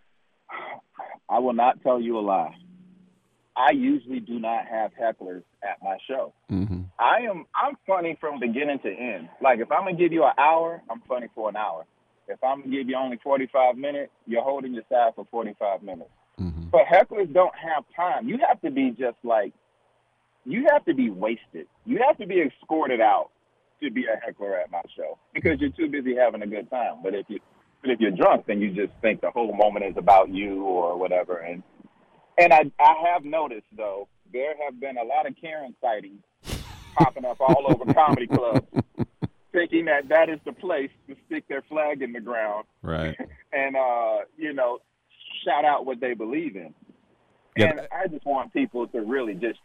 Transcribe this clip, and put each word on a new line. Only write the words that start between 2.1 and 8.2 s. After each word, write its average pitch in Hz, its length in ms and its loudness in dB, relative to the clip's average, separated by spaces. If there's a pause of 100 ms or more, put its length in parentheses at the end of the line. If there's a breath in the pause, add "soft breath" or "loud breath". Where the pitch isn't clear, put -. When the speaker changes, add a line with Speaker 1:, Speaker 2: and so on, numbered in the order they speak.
Speaker 1:
a - 20 -2
lie. 92 340 0 (1000)
I 131 140 4
usually 131 500 0
do 117 180 -8
not 110 280 -4
have 110 240 -4 (100)
hecklers 92 420 -4 (200)
at 98 200 -8
my 95 140 -4 (100)
show. - 280 -8 (180)
Speaker 2:
Mm-hmm. 92 300 -4 (160)
Speaker 1:
I 147 300 4
am, 170 260 -8
I'm 262 220 -2 (100)
funny 170 340 -2
from 147 180 -8